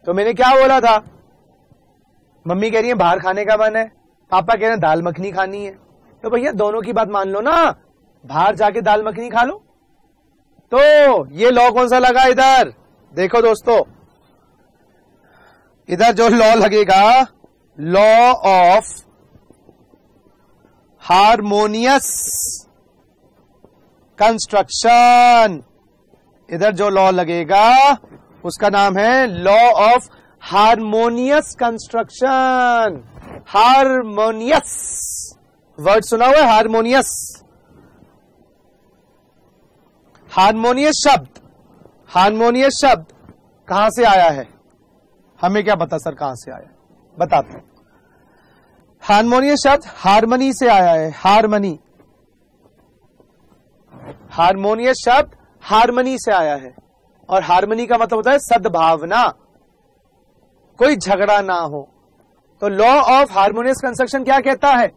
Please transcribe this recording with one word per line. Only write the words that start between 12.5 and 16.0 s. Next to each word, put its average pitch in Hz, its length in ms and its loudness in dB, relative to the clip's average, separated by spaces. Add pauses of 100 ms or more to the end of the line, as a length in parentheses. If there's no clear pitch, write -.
देखो 185 280 -2
दोस्तों, 226 400 0 (2000)
इधर 175 220 0